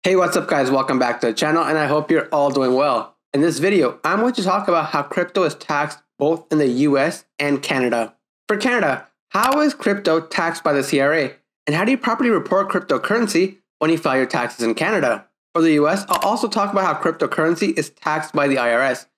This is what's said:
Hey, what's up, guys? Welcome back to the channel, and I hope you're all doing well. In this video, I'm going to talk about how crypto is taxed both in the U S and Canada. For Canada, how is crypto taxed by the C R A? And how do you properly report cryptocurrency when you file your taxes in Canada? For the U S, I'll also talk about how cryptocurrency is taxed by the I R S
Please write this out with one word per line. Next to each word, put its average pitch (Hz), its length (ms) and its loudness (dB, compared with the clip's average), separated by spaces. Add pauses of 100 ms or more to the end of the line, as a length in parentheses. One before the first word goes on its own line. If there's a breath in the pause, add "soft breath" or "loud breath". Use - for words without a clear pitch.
Hey, 185 120 2
what's 170 200 2
up, 170 120 -2
guys? 139 240 0
Welcome 131 260 0
back 120 240 -2
to 123 60 0
the 110 60 -2
channel, 156 300 0
and 156 140 -2
I 151 80 0
hope 151 240 -2
you're 160 200 2
all 143 200 2
doing 131 240 0
well. 131 440 0 (180)
In 139 60 2
this 156 180 0
video, 165 440 0
I'm 180 180 0
going 240 120 0
to 226 80 -4
talk 190 260 0
about 160 220 0
how 147 140 -2
crypto 175 400 -2
is 151 100 0
taxed 147 460 -6 (180)
both 160 340 -2
in 156 60 2
the 147 80 4
U 139 320 2
S 156 280 -2 (120)
and 143 240 -2
Canada. 120 540 -2 (320)
For 208 100 0
Canada, 202 500 -2 (220)
how 262 320 0
is 294 140 2
crypto 202 440 0
taxed 165 440 -4
by 151 100 2
the 139 100 2
C 139 160 0
R 143 140 2
A? 151 220 -2 (320)
And 147 80 0
how 185 100 0
do 247 60 2
you 269 80 0
properly 240 320 0
report 190 400 0
cryptocurrency 190 840 0 (200)
when 156 140 0
you 160 80 0
file 135 180 -2
your 131 80 2
taxes 120 400 -4
in 113 80 0
Canada? 147 540 -2 (260)
For 165 80 2
the 160 120 4
U 147 140 4
S, 196 220 0
I'll 180 180 0
also 233 200 0
talk 202 240 -2
about 196 120 0
how 156 160 -2
cryptocurrency 165 800 -2
is 156 140 -6
taxed 156 420 -4
by 143 140 2
the 135 100 2
I 120 160 2
R 120 80 2
S 131 240 -2 (120)